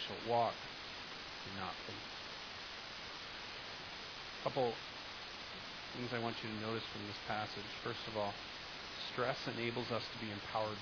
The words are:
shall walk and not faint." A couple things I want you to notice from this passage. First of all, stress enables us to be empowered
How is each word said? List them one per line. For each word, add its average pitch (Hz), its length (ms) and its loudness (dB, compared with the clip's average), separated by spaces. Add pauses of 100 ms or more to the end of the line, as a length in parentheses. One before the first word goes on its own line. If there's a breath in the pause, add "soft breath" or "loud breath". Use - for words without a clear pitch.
shall 101 240 0
walk 117 240 8 (920)
and 98 120 -4
not 90 120 0 (140)
faint." - 120 -4 (2500)
A - 40 -4
couple 131 280 8 (1200)
things 123 160 2
I 120 80 4
want 117 220 2
you 117 60 0
to 107 180 0
notice 113 260 2
from 104 140 -2
this 104 200 -4
passage. 104 420 0 (140)
First 120 240 0
of 110 100 -2
all, 104 180 4 (800)
stress 127 260 6 (180)
enables 117 340 4
us 110 140 4
to - 200 -4
be 107 60 0
empowered 107 500 2